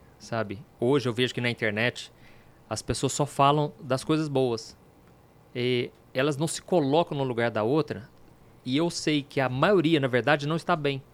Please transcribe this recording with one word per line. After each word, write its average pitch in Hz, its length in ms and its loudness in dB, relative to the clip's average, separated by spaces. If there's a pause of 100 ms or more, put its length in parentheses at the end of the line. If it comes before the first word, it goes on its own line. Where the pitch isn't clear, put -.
(180)
sabe? 107 400 -6 (220)
Hoje 127 280 2
eu 120 40 0
vejo 123 220 -2
que 131 80 -6
na 120 80 0
internet 113 600 -2 (600)
as 110 100 -6
pessoas 127 320 -4
só 147 140 0
falam 147 440 4 (120)
das 131 200 -2
coisas 156 260 0
boas. 131 460 -2 (800)
E 123 360 -2 (240)
elas 143 220 0
não 151 100 0
se - 160 -8
colocam 160 540 2
no 139 80 -2
lugar 117 260 0
da 110 120 -2
outra. 113 460 -2 (560)
E 131 120 -2
eu 170 140 0
sei 151 320 0
que - 180 -4
a 127 80 2
maioria, 156 520 4
na 135 80 2
verdade, 127 380 2
não 160 100 0
está 170 180 -2
bem. 143 280 -2 (120)